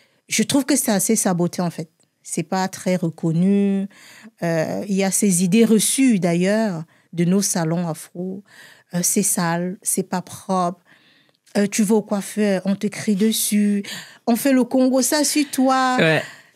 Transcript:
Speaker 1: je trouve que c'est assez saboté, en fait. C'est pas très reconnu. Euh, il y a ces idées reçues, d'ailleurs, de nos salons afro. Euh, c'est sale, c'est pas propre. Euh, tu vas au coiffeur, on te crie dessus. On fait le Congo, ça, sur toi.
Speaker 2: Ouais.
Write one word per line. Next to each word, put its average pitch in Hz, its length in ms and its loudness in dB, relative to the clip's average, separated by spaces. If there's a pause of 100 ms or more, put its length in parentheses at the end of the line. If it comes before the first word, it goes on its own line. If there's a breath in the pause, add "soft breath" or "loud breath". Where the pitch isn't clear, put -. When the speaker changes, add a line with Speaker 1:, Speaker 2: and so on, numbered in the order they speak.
(280 soft breath)
Speaker 1:
je - 140 -2
trouve 269 240 0
que 294 100 0
c'est 240 160 -2
assez 208 240 0
saboté, 175 460 -2
en 175 80 -2
fait. 160 200 -12 (320)
C'est - 220 -8
pas 185 240 -2
très 180 280 -4
reconnu. 196 920 0 (540 loud breath)
Euh, 165 460 -2
il 202 60 -2
y 190 80 0
a 190 80 0
ces 185 320 2
idées 202 220 4
reçues, 226 560 4
d'ailleurs, 180 640 0 (280 soft breath)
de 175 120 0
nos 190 180 2
salons 175 460 -2
afro. 185 560 -10 (500 loud breath)
Euh, 175 80 -2
c'est 196 220 0
sale, 175 580 -2
c'est - 260 -4
pas 175 140 -4
propre. 185 580 -4 (760 soft breath)
Euh, 202 100 2
tu 202 160 0
vas 214 140 4
au 208 60 2
coiffeur, 202 640 -2
on 196 100 0
te 214 100 -6
crie 208 300 -2
dessus. 208 640 0 (440 loud breath)
On 233 100 2
fait 277 160 2
le 254 120 4
Congo, 262 380 2
ça, 302 220 2
sur 294 260 0
toi. 262 480 2
Speaker 2:
Ouais. 160 240 4 (340 loud breath)